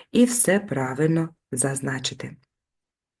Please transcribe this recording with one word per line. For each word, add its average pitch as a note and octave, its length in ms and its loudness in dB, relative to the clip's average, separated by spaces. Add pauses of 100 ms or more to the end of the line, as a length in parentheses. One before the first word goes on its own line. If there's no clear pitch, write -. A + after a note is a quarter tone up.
(120)
і A#3+ 120 6
все G#3 360 4
правильно D#3 680 0 (240)
зазначити. C3+ 840 -4 (840)